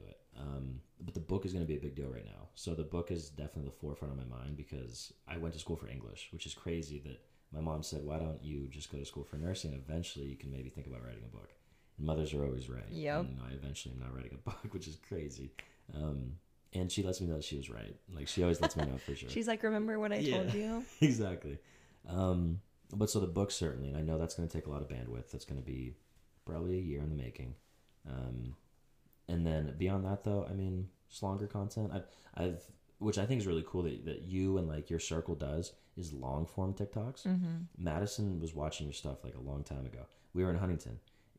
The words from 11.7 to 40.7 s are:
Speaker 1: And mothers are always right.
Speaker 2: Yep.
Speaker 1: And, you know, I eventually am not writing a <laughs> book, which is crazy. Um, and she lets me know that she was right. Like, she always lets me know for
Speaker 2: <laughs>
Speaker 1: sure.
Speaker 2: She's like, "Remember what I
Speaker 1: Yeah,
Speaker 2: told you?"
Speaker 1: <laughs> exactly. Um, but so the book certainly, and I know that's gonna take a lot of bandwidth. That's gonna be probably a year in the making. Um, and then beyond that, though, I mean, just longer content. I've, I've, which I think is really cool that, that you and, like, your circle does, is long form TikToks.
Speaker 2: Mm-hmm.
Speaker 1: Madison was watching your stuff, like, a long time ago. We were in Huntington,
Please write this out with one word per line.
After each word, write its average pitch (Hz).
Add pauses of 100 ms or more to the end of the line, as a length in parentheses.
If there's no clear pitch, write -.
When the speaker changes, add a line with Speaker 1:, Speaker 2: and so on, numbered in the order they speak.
Speaker 1:
And 76
mothers 76
are 71
always 64
right. 60
Speaker 2:
Yep. 147
Speaker 1:
And, 65
you 65
know, 62
I 64
eventually 69
am 64
not 64
writing 64
a 69
<laughs> -
book, 101
which 82
is 78 (120)
crazy. 69 (420)
Um, 73 (420)
and 90
she 104
lets 92
me 87
know 80
that 73
she 73
was 64
right. 53 (160)
Like, 73
she 92
always 87
lets -
me 76
know 65
for -
Speaker 2:
<laughs> -
Speaker 1:
sure. 62
Speaker 2:
She's 220
like, 220
"Remember 220
what 208
I 208
Speaker 1:
Yeah, 147
Speaker 2:
told 185
you?" 220
Speaker 1:
<laughs> -
exactly. 95 (500)
Um, 90 (320)
but 104
so 107
the 92
book 98
certainly, 69
and 69
I 78
know 78
that's 82
gonna 85
take 73
a 76
lot 71
of 67
bandwidth. 60
That's -
gonna 67
be 64 (480)
probably 87
a 92
year 71
in 76
the 76
making. 64 (540)
Um, 62 (720)
and 85
then 78
beyond 95
that, 98
though, 101
I 92
mean, 95 (200)
just -
longer 98
content. 104
I've, 95 (280)
I've, 87 (360)
which 104
I 98
think 120
is 98
really 80
cool 90
that, 67
that 78
you 92
and, 82
like, 76
your 82
circle 82
does, 73 (240)
is 82
long 67
form 95
TikToks. 107
Speaker 2:
Mm-hmm. 180 (220)
Speaker 1:
Madison 90
was 80
watching 76
your 71
stuff, 67
like, 62
a 64
long 69
time 67
ago. 60 (340)
We 90
were 90
in 85
Huntington, 85 (380)